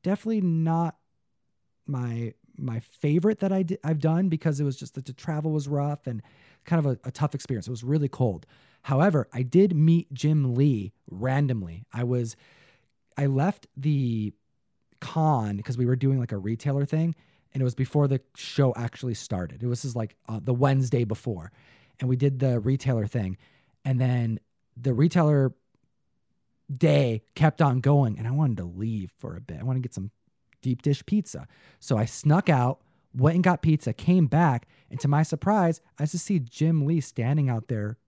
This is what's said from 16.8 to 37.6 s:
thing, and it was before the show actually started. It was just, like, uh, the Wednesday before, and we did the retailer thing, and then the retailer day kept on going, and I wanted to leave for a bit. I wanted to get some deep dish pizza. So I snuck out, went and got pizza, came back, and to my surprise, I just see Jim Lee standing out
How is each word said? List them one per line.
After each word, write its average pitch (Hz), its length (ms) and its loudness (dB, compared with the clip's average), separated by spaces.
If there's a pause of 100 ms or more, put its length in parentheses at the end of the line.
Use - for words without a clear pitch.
thing, 160 300 -2 (380)
and 135 80 -4
it - 20 2
was 123 120 0
before 143 320 2
the 135 140 0 (140)
show 131 400 0
actually 120 400 -6
started. 90 480 -6
It 123 40 -4
was 120 140 -2
just, 123 140 -8
like, 110 200 -6 (140)
uh, 110 120 -6
the 127 120 -2
Wednesday 131 500 2
before, 98 480 -6 (480)
and 131 80 -2
we 127 80 2
did 135 240 0
the 127 200 2
retailer 123 460 0
thing, 95 320 -4 (460)
and 127 160 0
then 120 400 0 (360)
the 123 180 -2
retailer 151 600 4 (1200)
day 135 480 2 (120)
kept 156 260 2
on 131 200 4
going, 135 360 4
and 110 100 -6
I 123 40 -2
wanted 135 260 0
to 87 80 -8
leave 95 520 -6
for - 180 -12
a 90 60 -14
bit. 85 180 -12
I 95 40 -10
wanted 127 200 -2
to 120 40 -8
get - 60 -10
some 98 180 -8 (500)
deep 131 200 -2
dish 143 240 -2
pizza. 196 420 -4 (320)
So - 180 -2
I 110 80 2
snuck 151 440 2
out, 127 320 2 (320)
went 151 220 2
and 180 80 2
got 180 180 2
pizza, 151 320 2
came 175 340 2
back, 143 400 2 (220)
and 127 120 -10
to 143 60 -2
my 143 160 4
surprise, 175 580 0 (180)
I 147 60 0
just 165 200 -6
see 185 140 0
Jim 151 460 0
Lee 160 160 0
standing 131 480 0
out 113 180 -4